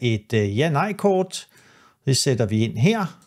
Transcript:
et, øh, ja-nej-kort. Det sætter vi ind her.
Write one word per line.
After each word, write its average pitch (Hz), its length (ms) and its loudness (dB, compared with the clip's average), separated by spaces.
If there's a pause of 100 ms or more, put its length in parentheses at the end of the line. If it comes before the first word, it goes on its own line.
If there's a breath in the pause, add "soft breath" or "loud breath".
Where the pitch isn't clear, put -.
et, 113 340 -2
øh, 104 240 0
ja-nej-kort. 185 880 -2 (600 soft breath)
Det 135 100 2
sætter 120 300 0
vi 110 180 0
ind 110 140 -4
her. 196 480 0